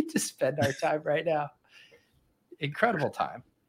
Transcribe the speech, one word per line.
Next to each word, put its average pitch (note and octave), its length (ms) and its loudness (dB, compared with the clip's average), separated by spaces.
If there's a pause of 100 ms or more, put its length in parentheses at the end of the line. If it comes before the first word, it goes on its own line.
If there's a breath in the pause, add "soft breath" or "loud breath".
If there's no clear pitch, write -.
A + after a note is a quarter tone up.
to - 100 0
spend C#3+ 420 -2
our C#3 100 4
time D3+ 320 0
right D#3 220 0
now." D3+ 240 0 (1120 soft breath)
Incredible D3+ 480 2
time. F#2 340 -4 (260)